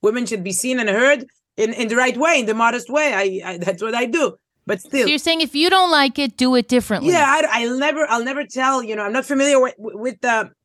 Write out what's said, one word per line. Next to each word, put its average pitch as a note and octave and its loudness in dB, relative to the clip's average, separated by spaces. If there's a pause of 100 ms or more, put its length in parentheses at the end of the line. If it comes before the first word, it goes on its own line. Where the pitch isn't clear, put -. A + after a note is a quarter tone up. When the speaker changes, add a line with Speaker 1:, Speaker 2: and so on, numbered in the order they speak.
Speaker 1:
women A#3+ 0
should G3+ -6
be F#3+ -6
seen B3+ -2
and A3+ -2
heard B3 2 (320)
in, A3 0
in A#3 -4
the A3 0
right B3+ 2
way, D#4 2
in A3+ -2
the A3 0
modest A#3 0
way. C#4+ 0
I, F#3+ -2
I, F3 -10
that's F3 -4
what A3+ -4
I A#3+ 0
do. C4+ 0 (300)
But G3+ -2
still. C#4 -2
Speaker 2:
So A3 2
you're D4 2
saying E4 0
if D4+ -4
you D#4 2
don't F#4 4
like C#4 2
it, C#4 -4
do B3+ 2
it A#3+ 2
differently. B3 0
Speaker 1:
Yeah, E4 4
I, C#4 0
I'll B3 -2
never, D4 -2
I'll A#3 0
never C4+ -4
tell, C4 -2
you A3 -8
know, G#3+ -6
I'm G3+ -4
not B3+ -2
familiar C#4 2
with, B3+ 0
with G#3+ -8
the A3+ -2 (140)